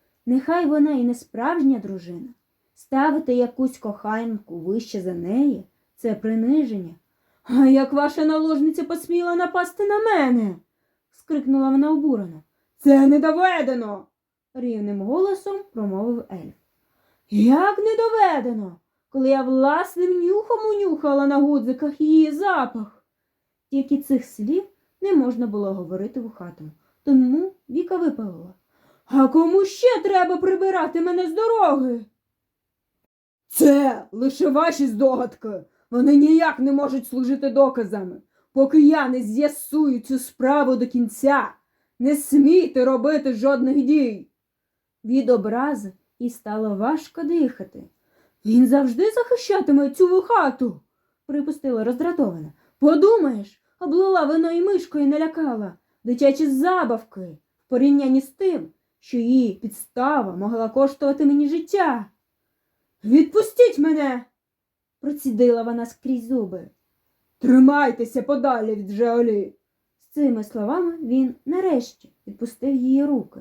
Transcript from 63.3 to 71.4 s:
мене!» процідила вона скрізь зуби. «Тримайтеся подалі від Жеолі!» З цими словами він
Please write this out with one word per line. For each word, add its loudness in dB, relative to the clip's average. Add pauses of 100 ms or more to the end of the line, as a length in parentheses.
мене!» 0 (760)
процідила 0
вона -6
скрізь -8
зуби. -6 (680)
«Тримайтеся 4
подалі -2
від -10
Жеолі!» 0 (460)
З -20
цими 0
словами -4
він -2 (120)